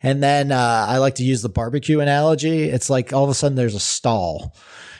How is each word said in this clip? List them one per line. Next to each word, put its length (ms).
And 200
then, 300
uh, 380
I 80
like 180
to 80
use 180
the 60
barbecue 540
analogy. 640
It's 260
like 240
all 100
of 60
a 40
sudden 220
there's 200
a 40
stall. 760